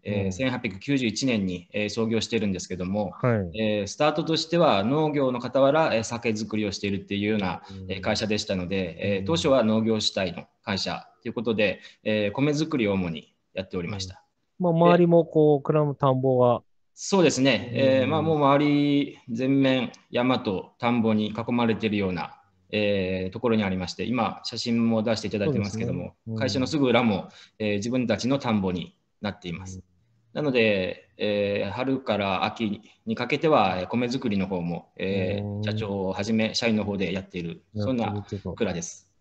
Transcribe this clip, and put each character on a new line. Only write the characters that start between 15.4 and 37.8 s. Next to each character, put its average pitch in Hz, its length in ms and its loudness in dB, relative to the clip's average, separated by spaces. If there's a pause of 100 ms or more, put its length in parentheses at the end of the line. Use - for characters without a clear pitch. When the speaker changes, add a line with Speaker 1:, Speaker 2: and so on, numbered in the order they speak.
Speaker 2:
う、 135 40 -2
Speaker 1:
で、 139 40 -8
Speaker 2:
蔵 151 220 2
の 139 100 -2
田 139 160 2
ん 131 100 0
ぼ 131 160 2
が。 123 240 4 (320)
Speaker 1:
そ - 260 0
う 170 40 6
で 139 80 6
す 131 100 0
ね。 120 320 2
え 135 280 4
ー、 - 20 2
Speaker 2:
う - 20 2
ん。 139 60 -2
Speaker 1:
ま 160 60 0
あ、 151 40 0
も 160 140 2
う - 20 0
周 143 280 4
り、 143 520 2 (140)
全 131 280 2
面、 131 320 2 (200)
山 123 280 0
と 92 380 -4
田 120 140 0
ん 120 100 2
ぼ 110 140 2
に 107 140 0
囲 113 220 -6
ま 120 140 0
れ 113 100 2
て 107 120 -4
い - 20 2
る 104 80 0
よ 95 120 0
う 90 40 -2
な、 78 260 -8 (300)
え 95 640 0
ー、 - 20 -18
と 113 60 -8
こ 120 100 0
ろ 113 60 4
に 107 80 2
あ 95 60 0
り 92 60 0
ま 90 120 -4
し - 80 -12
て、 92 80 -8
今、 107 400 -2
写 117 160 -10
真 117 280 0
も 113 140 2
出 110 140 0
し 107 60 -8
て 101 80 -6
い - 20 -4
た 107 80 -2
だ - 80 0
い 147 40 2
て 127 60 0
ま 98 80 -2
す 104 140 -6
け 98 60 -4
ど 92 80 -4
も、 90 60 -4
Speaker 2:
そ 90 60 -8
う - 40 -12
で - 20 -16
す - 180 -18
ね。 113 40 -6
う - 20 -6
ん。 110 40 -6
Speaker 1:
会 131 120 0
社 131 80 -2
の 127 80 0
す 156 100 -2
ぐ 135 100 4
裏 120 140 6
も、 101 280 2 (280)
え 107 80 -4
ー、 104 120 0
自 107 120 -4
分 127 160 0
た 107 120 0
ち 117 100 -4
の 139 100 2
田 127 140 -2
ん 104 100 2
ぼ 95 100 0
に 87 240 -8 (240)
な 104 120 -6
っ - 80 -14
て 87 100 -10
い 82 40 -8
ま 95 120 -12
す。 92 140 -14
Speaker 2:
う - 20 -18
ん。 - 20 -20 (500)
Speaker 1:
な 147 80 -6
の 147 100 -2
で、 107 680 0
え 104 500 0
ー、 98 40 -6
春 131 300 -2
か 107 160 -2
ら 98 260 -2
秋 107 380 -4 (240)
に 113 100 -4
か 120 120 -4
け 143 120 0
て 165 80 2
は、 101 320 4
え 90 60 -4
ー、 - 20 -16
米 120 220 -2
作 127 180 -4
り 101 100 0
の 92 100 0
方 92 140 -4
も、 85 360 -6
え 95 440 -2
ー、 101 40 -6
Speaker 2:
う 101 140 -6
ん。 107 40 -4
Speaker 1:
社 107 100 -2
長 101 340 -4
を 95 60 -4
は 101 120 -4
じ 113 80 0
め、 110 220 2
社 120 120 0
員 110 80 2
の 104 80 0
方 98 140 -2
で 92 160 -2
や 95 80 -4
っ - 20 -12
て - 160 -10
い 85 40 -6
る、 82 200 -10 (100)
Speaker 2:
や 104 120 -4